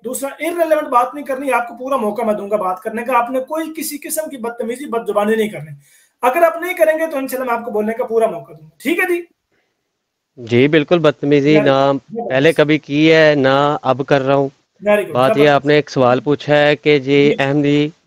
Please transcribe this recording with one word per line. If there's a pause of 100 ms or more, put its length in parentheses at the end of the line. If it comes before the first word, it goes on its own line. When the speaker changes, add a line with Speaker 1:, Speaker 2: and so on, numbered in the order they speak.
Speaker 1:
दूसरा
irrelevant
बात
नहीं
करनी,
आपको
पूरा
मौका
मैं
दूंगा
बात
करने
का,
आपने
कोई
किसी
किस्म
की
बदतमीजी,
बदजुबानी
नहीं
करनी। (480)
अगर
आप
नहीं
करेंगे
तो
इंशाल्लाह
मैं
आपको
बोलने
का
पूरा
मौका
दूंगा,
ठीक
है
जी? (1120)
Speaker 2:
जी,
बिल्कुल,
बदतमीजी
Speaker 1:
Very
Speaker 2:
ना
Speaker 1:
good,
very
good।
Speaker 2:
पहले
कभी
की
है,
ना
अब
कर
रहा
हूँ। (320)
Speaker 1:
Very
good,
Speaker 2:
बात
ये,
Speaker 1:
जबरदस्त।
Speaker 2:
आपने
एक
सवाल
पूछा
है
कि
जी,
Speaker 1:
जी।
Speaker 2:
अहमदी (140)